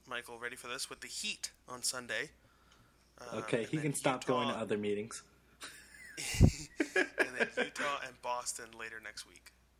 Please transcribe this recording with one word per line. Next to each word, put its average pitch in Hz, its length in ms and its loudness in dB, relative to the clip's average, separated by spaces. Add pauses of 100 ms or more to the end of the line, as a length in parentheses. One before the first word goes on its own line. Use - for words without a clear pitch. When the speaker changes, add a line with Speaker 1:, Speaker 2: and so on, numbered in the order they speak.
Speaker 1:
Michael, 120 320 -8
ready 120 180 -6
for 127 120 -12
this, 127 220 -4
with 135 100 -12
the 127 80 -10
Heat - 440 -6 (160)
on 127 140 -10
Sunday. 120 480 -2 (880)
Um, 117 200 -6
Speaker 2:
Okay, 113 220 2
Speaker 1:
and 110 60 -4
Speaker 2:
he 156 80 0
Speaker 1:
then 147 100 0
Speaker 2:
can 143 80 2
stop 131 300 2
going 123 240 4
to 117 40 0
Speaker 1:
Utah 113 100 -2
Speaker 2:
other 104 160 2
meetings. 104 440 -2 (960)
Speaker 1:
<laughs> - 240 6 (540)
And - 420 2
then 226 180 4
Utah 143 480 0
and 123 180 -12
Boston 123 440 -4 (120)
later 113 240 -8
next 104 260 -10
week. - 240 -20 (280)